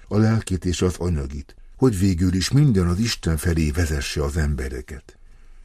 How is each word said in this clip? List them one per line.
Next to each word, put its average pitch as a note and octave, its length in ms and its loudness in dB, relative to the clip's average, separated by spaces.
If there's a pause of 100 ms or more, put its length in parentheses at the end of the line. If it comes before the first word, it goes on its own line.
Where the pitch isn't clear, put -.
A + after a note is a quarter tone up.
a G#2 100 -2
lelkit A2 480 0
és F2 160 -2
az F2+ 160 2
anyagit, D2 580 -4 (220)
hogy A#2 220 2
végül F#2 340 2
is F#2 180 -2
minden A#2+ 360 4
az F2 120 0
Isten G2 380 -2
felé D#2+ 340 0
vezesse D2+ 520 -2
az D2 140 -4
embereket. C2 800 -6 (480)